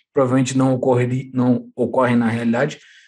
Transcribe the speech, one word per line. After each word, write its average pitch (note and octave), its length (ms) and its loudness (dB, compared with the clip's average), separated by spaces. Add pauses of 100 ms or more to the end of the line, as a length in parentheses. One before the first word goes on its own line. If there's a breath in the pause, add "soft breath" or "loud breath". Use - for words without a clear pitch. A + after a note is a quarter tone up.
(120 loud breath)
provavelmente C3 440 0
não C3 160 2
ocorreri-, B2+ 600 -2
não B2 400 0
ocorrem B2 420 0
na A#2+ 120 2
realidade, A#2 500 -2 (280 soft breath)